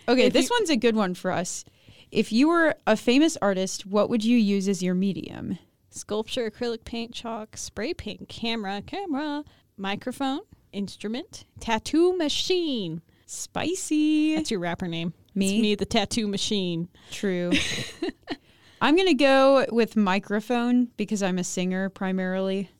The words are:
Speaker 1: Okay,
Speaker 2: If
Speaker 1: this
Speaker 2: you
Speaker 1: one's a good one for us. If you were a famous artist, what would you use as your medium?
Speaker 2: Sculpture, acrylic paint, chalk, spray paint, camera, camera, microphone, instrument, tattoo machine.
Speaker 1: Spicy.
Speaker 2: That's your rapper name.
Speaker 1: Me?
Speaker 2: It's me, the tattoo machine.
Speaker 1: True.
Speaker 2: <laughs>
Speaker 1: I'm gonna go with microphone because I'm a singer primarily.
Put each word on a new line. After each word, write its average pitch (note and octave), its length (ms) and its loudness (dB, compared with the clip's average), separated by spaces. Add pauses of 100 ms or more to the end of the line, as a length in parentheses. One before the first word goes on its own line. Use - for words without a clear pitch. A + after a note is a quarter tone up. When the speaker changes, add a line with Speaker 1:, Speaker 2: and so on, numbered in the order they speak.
Speaker 1:
Okay, B3 180 6
Speaker 2:
If B3+ 80 4
Speaker 1:
this C#4+ 160 4
Speaker 2:
you A#4+ 100 2
Speaker 1:
one's G4 100 0
a D4 80 4
good A3+ 180 2
one F#3+ 200 0
for F#3 160 -4
us. - 320 -4 (480)
If - 200 0
you B3+ 180 6
were E4 260 4 (100)
a G#3+ 100 4
famous C4+ 460 4
artist, F#3+ 460 0
what G3+ 240 2
would A3+ 120 0
you A#3 140 4
use G3 300 2
as F#3 160 0
your F3+ 100 2
medium? F#3 640 -4 (320)
Speaker 2:
Sculpture, A3 600 -6
acrylic A#3 340 -6
paint, A#3 300 -8
chalk, A3+ 420 -12
spray - 380 -8
paint, F#3+ 340 -12
camera, G#3 560 -6
camera, D4+ 580 -6 (340)
microphone, B3+ 640 -4 (300)
instrument, G#3 760 -8 (140)
tattoo D#4 560 2
machine. C#4+ 840 -2 (240)
Speaker 1:
Spicy. D#4 1120 0
Speaker 2:
That's D#4 160 -2
your G3 80 -2
rapper F3 280 -4
name. E3 260 -4 (200)
Speaker 1:
Me? G3 220 0
Speaker 2:
It's A3 60 2
me, G#3 140 4
the G3+ 100 -2
tattoo G#3+ 420 0
machine. F#3 600 -2 (200)
Speaker 1:
True. F3+ 480 -2
Speaker 2:
<laughs> - 40 0 (1200)
Speaker 1:
I'm C#4+ 160 4
gonna F#4 160 4
go C4+ 580 6
with A3 240 2
microphone A3 1000 2
because G#3 260 -2
I'm F#3 140 0
a F3+ 60 -2
singer F#3 460 -2
primarily. F#3+ 800 -2 (100)